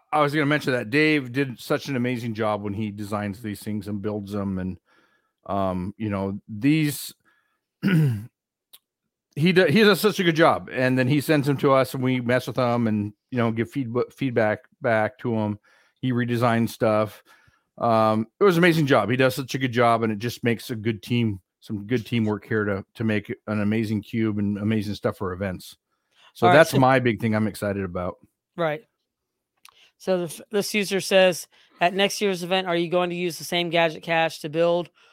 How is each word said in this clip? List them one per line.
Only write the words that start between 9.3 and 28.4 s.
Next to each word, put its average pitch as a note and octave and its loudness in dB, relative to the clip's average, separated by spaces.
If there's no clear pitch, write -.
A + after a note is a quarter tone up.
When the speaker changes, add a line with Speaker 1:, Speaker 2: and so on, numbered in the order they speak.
Speaker 1:
do-, F3+ 6
he D3+ 4
does G3+ 6
such G3+ 0
a G3 0
good E3+ 2
job, B2 2
and B2+ 0
then B2+ 2
he D3 2
sends C#3+ 2
them C#3 0
to C#3+ 2
us, C3+ 4
and C3 -4
we B2+ 0
mess B2 0
with A#2 -8
them, A#2+ 0
and, G#2 -2
you B2+ -4
know, A#2 2
give A2+ -4
feedb-, B2 -4
feedback A2+ 0
back A2 0
to B2 -4
him. G#2+ -2
He B2+ -2
redesigned A#2 0
stuff. G#2+ 0
Um, A2 2
it - 4
was F#3+ 6
an E3+ 4
amazing E3 4
job. A#2 2
He B2+ 0
does B2+ 4
such C3+ -8
a - -4
good C3 -2
job, A#2 2
and A2 0
it G#2 -8
just A#2 -8
makes A#2 -2
a B2+ -6
good G#2+ -4
team, A2+ -2
some G#2 -10
good A#2+ -2
teamwork G#2+ -2
here A2 0
to, G2+ -4
to - -6
make A2 -2
an G#2+ -2
amazing G#2+ -2
cube A2 -2
and G2+ -2
amazing G#2 -2
stuff - -6
for F#2 -6
events. F#2 -8
So - 0
Speaker 2:
All F3+ 6
right, F3 8
Speaker 1:
that's D#3+ 6
Speaker 2:
so C3+ 2
Speaker 1:
my C3 6
big A#2+ 0
thing A2 0
I'm G#2+ 0
excited G2+ -4
about. F2+ -6